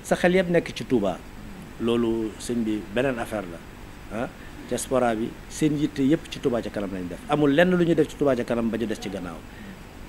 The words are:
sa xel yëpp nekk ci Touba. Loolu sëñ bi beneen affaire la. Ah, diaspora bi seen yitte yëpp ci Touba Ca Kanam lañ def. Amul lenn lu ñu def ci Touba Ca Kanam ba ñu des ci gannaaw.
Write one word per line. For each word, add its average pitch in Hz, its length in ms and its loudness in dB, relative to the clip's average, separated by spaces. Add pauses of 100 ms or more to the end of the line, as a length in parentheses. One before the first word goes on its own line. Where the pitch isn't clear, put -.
sa - 140 2
xel 180 200 4
yëpp 185 140 4
nekk 170 240 2
ci - 120 -6
Touba. 98 320 2 (640)
Loolu 113 580 2
sëñ 120 260 -2
bi 107 160 0 (140)
beneen 127 240 2
affaire 110 340 -4
la. 82 60 -10 (640)
Ah, 147 40 -8 (400)
diaspora 120 460 2
bi 113 140 -2 (200)
seen 151 300 2
yitte 147 240 0
yëpp 151 280 4
ci - 100 -10
Touba 120 220 2
Ca 101 80 -4
Kanam 101 220 -4
lañ 92 160 -4
def. 85 100 -8 (100)
Amul 147 260 4
lenn 175 160 6
lu 175 140 6
ñu 165 100 4
def 147 140 4
ci - 80 -12
Touba 139 180 4
Ca 120 80 -2
Kanam 117 280 0
ba 110 80 -2
ñu 117 80 0
des 104 140 -2
ci - 100 -8
gannaaw. 90 260 -8 (720)